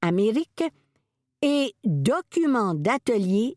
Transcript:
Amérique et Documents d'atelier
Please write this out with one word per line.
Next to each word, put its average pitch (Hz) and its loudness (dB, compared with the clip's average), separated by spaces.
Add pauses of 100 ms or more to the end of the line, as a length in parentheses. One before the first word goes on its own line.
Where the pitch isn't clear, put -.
Amérique 214 -2 (760)
et 285 0 (120)
Documents 226 0
d'atelier 202 0